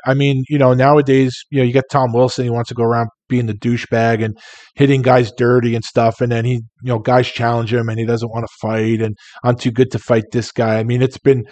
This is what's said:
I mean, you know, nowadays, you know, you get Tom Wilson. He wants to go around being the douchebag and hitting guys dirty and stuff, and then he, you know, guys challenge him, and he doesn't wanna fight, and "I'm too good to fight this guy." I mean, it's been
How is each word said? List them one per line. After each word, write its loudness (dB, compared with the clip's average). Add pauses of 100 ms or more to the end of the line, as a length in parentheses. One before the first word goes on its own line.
I 2
mean, 0
you -2
know, 4
nowadays, 4 (140)
you -2
know, 4
you 0
get 0
Tom 0
Wilson. 0
He -4
wants -4
to -12
go -2
around 0 (200)
being -2
the -4
douchebag -2
and -6 (380)
hitting 2
guys 4
dirty 2
and -6
stuff, -2
and -2
then -2
he, -2
you -6 (200)
know, -2
guys 2
challenge -2
him, -2
and -6
he -4
doesn't -4
wanna -8 (120)
fight, -2
and -4 (280)
"I'm 2
too -4
good 0
to -6
fight 0
this -4
guy." -2
I -2
mean, -2
it's -2
been 2